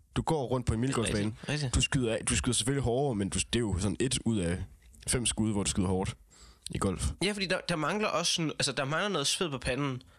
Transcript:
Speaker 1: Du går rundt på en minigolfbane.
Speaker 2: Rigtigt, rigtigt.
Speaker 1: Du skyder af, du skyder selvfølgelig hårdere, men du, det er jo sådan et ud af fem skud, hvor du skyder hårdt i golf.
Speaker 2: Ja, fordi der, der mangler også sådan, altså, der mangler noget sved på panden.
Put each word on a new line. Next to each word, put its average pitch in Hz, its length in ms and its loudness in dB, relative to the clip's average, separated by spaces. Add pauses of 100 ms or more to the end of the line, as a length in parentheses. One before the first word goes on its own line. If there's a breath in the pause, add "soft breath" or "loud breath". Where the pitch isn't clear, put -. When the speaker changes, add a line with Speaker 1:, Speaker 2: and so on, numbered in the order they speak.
(160)
Speaker 1:
Du 120 60 2
går 143 240 0
rundt 123 200 0
på 117 80 2
en 110 60 0
minigolfbane. 120 440 2
Speaker 2:
Rigtigt, 107 240 -4
rigtigt. 139 260 -2
Speaker 1:
Du 127 60 4
skyder 123 360 2
af, - 100 -4
du - 100 2
skyder 117 180 0
selvfølgelig 139 280 0
hårdere, 139 320 2
men 98 140 2
du, 92 100 -2
det - 180 -2
er 120 40 4
jo 98 180 0
sådan 95 220 0
et 123 240 0
ud 113 140 2
af 90 260 0 (440)
fem 123 180 0
skud, 110 260 0
hvor 98 100 0
du 87 80 0
skyder 95 180 0
hårdt 95 280 0 (540 loud breath)
i - 80 -4
golf. - 320 0 (140)
Speaker 2:
Ja, 202 80 0
fordi 202 140 -2
der, 175 220 0
der 170 80 0
mangler 170 320 0
også 170 240 0
sådan, 160 180 0
altså, - 220 -2
der 139 120 -2
mangler 160 240 0
noget 156 180 0
sved 175 240 0
på 135 80 -4
panden. 131 440 -2 (160 loud breath)